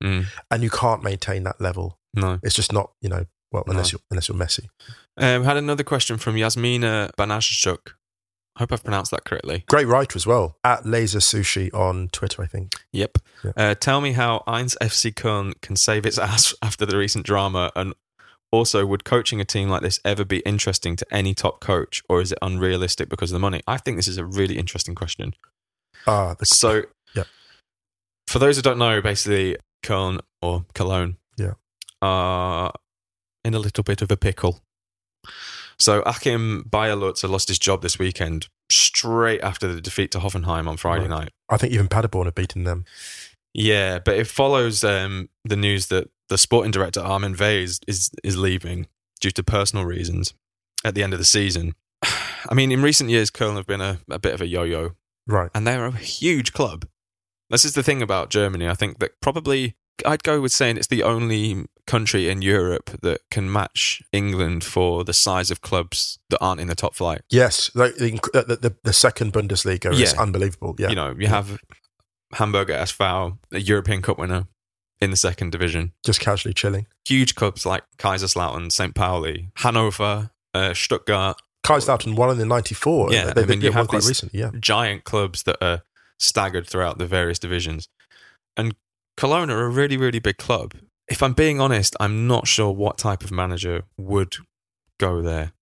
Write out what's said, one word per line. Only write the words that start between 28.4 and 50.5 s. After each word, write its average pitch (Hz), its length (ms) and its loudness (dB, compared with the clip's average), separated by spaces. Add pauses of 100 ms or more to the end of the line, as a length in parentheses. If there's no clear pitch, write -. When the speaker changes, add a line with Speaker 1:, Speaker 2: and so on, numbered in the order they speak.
Speaker 1:
those 143 160 6
who 131 60 -2
don't 123 160 4
know, 113 220 4
basically, 98 560 0 (280)
Köln 92 340 -2 (240)
or 87 320 -2
Cologne 92 420 0 (220)
Speaker 2:
Yeah. 95 140 -4 (500)
Speaker 1:
are 92 720 0 (720)
in 113 100 0
a 110 60 -2
little 104 240 -2
bit 101 180 -2
of 98 80 -2
a 101 60 4
pickle. 90 440 0 (1160)
So 104 260 4
Achim 113 640 -2
Bayerlutzer 101 600 0
lost 95 200 0
his 92 100 0
job 95 240 2
this 87 160 -2
weekend, 87 500 -2 (220)
straight 113 720 2
after 95 320 -4
the 85 80 -6
defeat 92 320 -2
to 98 60 -4
Hoffenheim 87 500 -2
on 78 80 -6
Friday 85 320 0
Speaker 2:
Right. - 20 -4
Speaker 1:
night. 78 220 -6 (160)
Speaker 2:
I 110 80 2
think 127 160 0
even 101 160 4
Paderborn 101 380 2
have 85 80 -2
beaten 92 300 -4
them. 87 200 -2 (680)
Speaker 1:
Yeah, 101 440 2
but 98 180 2
it 117 100 2
follows, 127 580 2
um, 95 440 0 (160)
the 107 120 0
news 101 300 0
that 92 240 0 (180)
the 95 100 0
sporting 110 320 4
director, 95 300 -2
Armin 95 340 -2
Veh, 101 280 2
is, 90 260 -6
is, 98 220 -2 (120)
is 95 140 -2
leaving 90 500 -2 (340)
due 98 120 0
to 92 100 -2
personal 101 420 0
reasons 87 500 -4 (500)